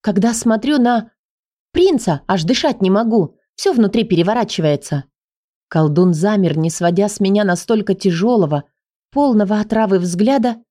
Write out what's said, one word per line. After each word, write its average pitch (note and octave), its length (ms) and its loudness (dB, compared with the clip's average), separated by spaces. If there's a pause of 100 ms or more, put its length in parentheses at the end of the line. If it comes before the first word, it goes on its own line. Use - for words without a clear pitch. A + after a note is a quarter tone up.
Когда G#3 320 0
смотрю A3+ 440 0
на A#3+ 340 0 (600)
принца, C#4+ 560 0
аж F3+ 160 -2
дышать A3+ 380 -2
не F#3 80 2
могу. G#3+ 480 0 (180)
Все G4 180 -2
внутри A3 300 2
переворачивается". E3+ 1000 -2 (640)
Колдун E3 440 2
замер, F3+ 440 0
не D#3+ 120 -2
сводя F3 400 0
с - 100 -12
меня G3+ 240 2
настолько G3 500 -2
тяжелого, F3 680 0 (480)
полного G#3+ 480 0
отравы G#3+ 400 0
взгляда A3+ 580 0 (140)